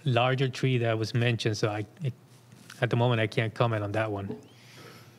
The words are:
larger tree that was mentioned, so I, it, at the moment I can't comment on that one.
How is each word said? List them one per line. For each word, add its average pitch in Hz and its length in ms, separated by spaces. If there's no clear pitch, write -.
larger 127 420
tree 127 300
that 113 200
was 110 160
mentioned, 117 440
so 113 120
I, 104 160
it, 127 100
at 123 100
the 120 60
moment 120 240
I 110 80
can't 113 260
comment 113 300
on 101 80
that 110 180
one. 98 240